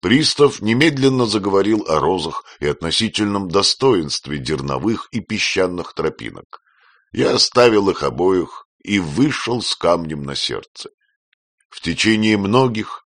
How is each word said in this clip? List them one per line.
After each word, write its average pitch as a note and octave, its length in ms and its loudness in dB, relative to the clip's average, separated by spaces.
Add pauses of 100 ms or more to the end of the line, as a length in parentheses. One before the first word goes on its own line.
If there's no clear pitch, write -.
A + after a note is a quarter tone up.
Пристав C#3 580 2
немедленно C3 640 2
заговорил G2+ 640 0
о D#2 120 2
розах D#2+ 440 -2 (160)
и C#2+ 60 -4
относительном G2 800 -2
достоинстве F2 880 0
дерновых C#2 720 -4
и A#2 100 -6
песчаных F2+ 760 -4
тропинок. - 640 -8 (540)
Я A#2 200 0
оставил A#2 560 4
их F2 120 -4
обоих E2 640 -2 (160)
и G2+ 160 0
вышел A2+ 640 -2
с - 140 -6
камнем E2 480 -2
на C#2 100 -8
сердце. - 560 -8 (800)
В - 100 -20
течение G#2+ 560 2
многих G#2+ 720 0